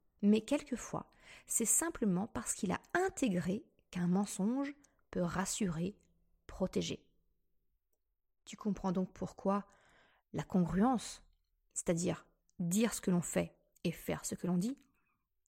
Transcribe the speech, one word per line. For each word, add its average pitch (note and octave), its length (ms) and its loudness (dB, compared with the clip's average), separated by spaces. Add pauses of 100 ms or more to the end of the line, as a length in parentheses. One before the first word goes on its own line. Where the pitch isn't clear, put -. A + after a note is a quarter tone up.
(220)
mais G#3 180 6
quelquefois, - 720 -4 (360)
c'est - 180 0
simplement G#3 640 2
parce - 280 -6
qu'il F#3 180 -2
a - 80 0 (140)
intégré A#3 720 0 (260)
qu'un F3 160 -2
mensonge G#3 680 0 (360)
peut F#3 120 -2
rassurer, F3+ 760 -2 (500)
protéger. - 580 -4 (1400)
Tu - 120 -16
comprends G3 360 -2
donc F#3 200 0
pourquoi G3 540 -2 (680)
la - 100 -4
congruence, F#3+ 800 2 (500)
c'est-à-dire F3 540 -2 (320)
dire F#3+ 340 2
ce - 80 -6
que - 100 0
l'on F3 120 4
fait - 340 -2 (280)
et F3 80 0
faire - 320 -6
ce - 100 -4
que - 120 -6
l'on F3+ 120 2
dit, A#3 180 0 (720)